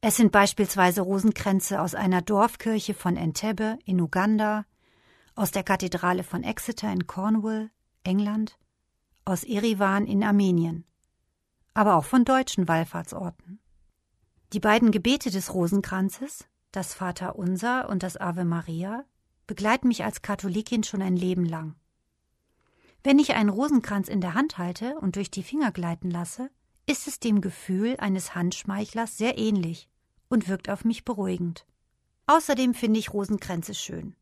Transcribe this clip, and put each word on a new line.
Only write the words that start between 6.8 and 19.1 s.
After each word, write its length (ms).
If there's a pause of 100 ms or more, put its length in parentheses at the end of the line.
in 140
Cornwall, 640 (340)
England, 540 (680)
aus 200
Eriwan 640
in 160
Armenien, 600 (880)
aber 240
auch 80
von 220
deutschen 420
Wallfahrtsorten. 920 (920)
Die 80
beiden 300
Gebete 400
des 240
Rosenkranzes, 880 (260)
das 220
Vaterunser 960
und 140
das 160
Ave 260
Maria, 640 (400)